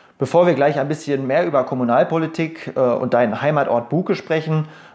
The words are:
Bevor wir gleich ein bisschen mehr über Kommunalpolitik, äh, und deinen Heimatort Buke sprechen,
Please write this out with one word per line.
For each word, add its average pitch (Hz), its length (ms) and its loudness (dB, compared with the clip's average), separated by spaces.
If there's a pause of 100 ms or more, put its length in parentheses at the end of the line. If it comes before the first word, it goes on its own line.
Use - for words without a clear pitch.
(180)
Bevor 170 280 2
wir 175 60 4
gleich 143 260 2
ein 135 100 -2
bisschen 143 380 -4
mehr 156 200 0
über 143 180 2
Kommunalpolitik, 156 1120 -2
äh, - 40 0
und 123 340 0
deinen 120 260 2
Heimatort 135 480 0
Buke 185 260 0
sprechen, 156 520 -2 (280)